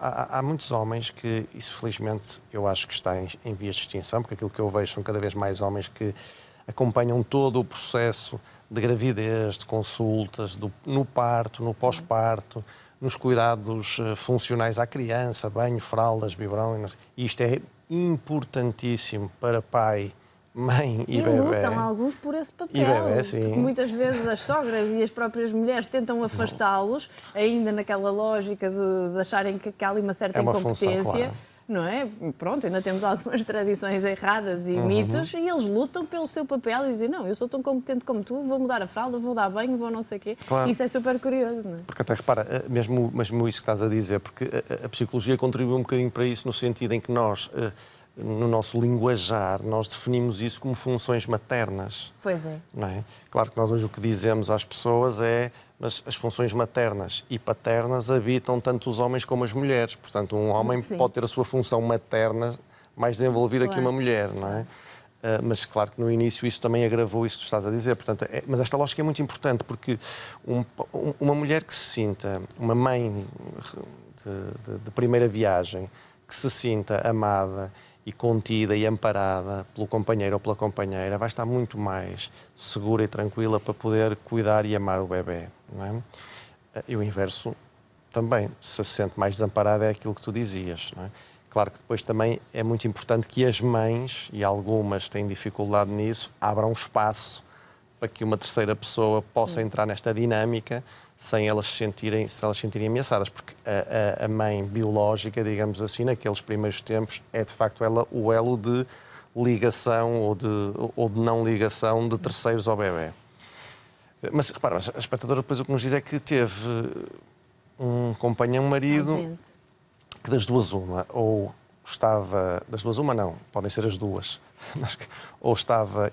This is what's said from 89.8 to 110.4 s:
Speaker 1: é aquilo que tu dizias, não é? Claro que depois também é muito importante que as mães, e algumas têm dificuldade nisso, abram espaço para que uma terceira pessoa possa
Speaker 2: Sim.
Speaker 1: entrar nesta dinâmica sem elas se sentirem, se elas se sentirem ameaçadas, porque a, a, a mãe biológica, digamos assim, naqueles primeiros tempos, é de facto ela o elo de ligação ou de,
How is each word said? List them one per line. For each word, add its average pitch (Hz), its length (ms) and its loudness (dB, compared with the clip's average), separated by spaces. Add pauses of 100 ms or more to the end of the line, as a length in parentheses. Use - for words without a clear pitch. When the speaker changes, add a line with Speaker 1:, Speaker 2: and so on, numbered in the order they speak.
Speaker 1:
é 107 40 4
aquilo 107 240 -4
que - 60 -12
tu - 100 -8
dizias, 95 640 -6
não 90 100 -10
é? 98 60 -10 (380)
Claro 101 220 2
que - 80 -14
depois - 240 -4
também 113 380 2 (120)
é 113 120 -2
muito 113 240 0
importante 113 400 0
que 127 180 2
as 113 140 2
mães, 117 720 0
e 104 100 -4
algumas 101 640 2
têm 104 180 -2
dificuldade 101 640 0
nisso, 107 420 -2 (100)
abram 107 320 2
espaço - 720 0 (560)
para 117 80 -2
que - 160 -6
uma 107 120 4
terceira 107 380 0
pessoa 107 480 2
possa 117 380 0
Speaker 2:
Sim. 110 60 0
Speaker 1:
entrar 107 200 0
nesta 107 260 -2
dinâmica 117 720 0 (340)
sem 107 320 0
elas 104 180 2
se - 100 -6
sentirem, 107 500 -2
se - 180 -2
elas 104 120 0
se - 60 -6
sentirem 107 260 -2
ameaçadas, 113 400 0
porque - 260 -16 (100)
a, 104 580 0
a, - 20 0
a 107 40 0
mãe 107 360 0
biológica, 107 800 0
digamos 104 360 0
assim, 107 240 -4
naqueles 113 360 0
primeiros 107 400 -2
tempos, 110 420 -4 (100)
é 110 120 -2
de - 80 -8
facto 113 320 0
ela 113 260 2
o 113 220 2
elo 120 240 4
de 120 280 0 (520)
ligação 117 880 2
ou 107 120 2
de, 98 120 -2 (500)